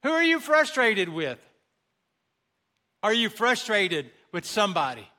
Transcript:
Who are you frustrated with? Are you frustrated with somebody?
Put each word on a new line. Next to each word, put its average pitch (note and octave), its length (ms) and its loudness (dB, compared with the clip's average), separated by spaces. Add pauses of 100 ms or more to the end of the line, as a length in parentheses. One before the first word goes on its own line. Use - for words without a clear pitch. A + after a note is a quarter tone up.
Who C#4+ 80 0
are E4 120 2
you E4 160 2
frustrated A#3+ 680 2
with? D#3 300 -6 (1600)
Are G#3+ 100 2
you A3+ 160 0
frustrated G3 840 0 (200)
with F3 140 -8
somebody? D#3 600 -2 (140)